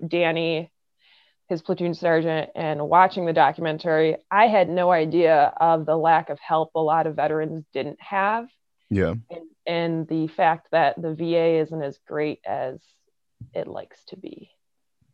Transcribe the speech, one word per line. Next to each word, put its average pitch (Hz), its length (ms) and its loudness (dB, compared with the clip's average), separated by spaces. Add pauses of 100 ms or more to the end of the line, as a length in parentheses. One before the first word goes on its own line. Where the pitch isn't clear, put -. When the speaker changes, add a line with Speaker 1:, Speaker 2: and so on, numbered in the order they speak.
Speaker 1:
Danny, 165 640 -2 (800)
his 165 140 -4
platoon 175 320 -4
sergeant, 165 600 0
and 151 340 -4
watching 185 380 4
the 165 60 -2
documentary, 156 840 2 (140)
I 208 160 6
had 214 220 4
no 175 220 0
idea 160 680 4
of 160 260 2
the 156 100 0
lack 160 340 2
of 143 100 -8
help 160 340 -2
a 160 60 0
lot 160 260 0
of 156 100 -6
veterans 156 560 -4
didn't 139 280 -8
have. 208 480 -4 (420)
Speaker 2:
Yeah. 92 240 0 (160)
Speaker 1:
And, 170 140 -16 (220)
and 165 420 -4
the 160 200 -2
fact 165 440 0
that 160 280 2
the 160 140 -6
V 170 220 -2
A 165 240 2
isn't 160 220 -4
as 139 240 -8
great 151 400 -6
as 131 340 -6 (720)
it - 140 -8
likes - 400 -16
to - 100 -18
be. - 340 -18 (640)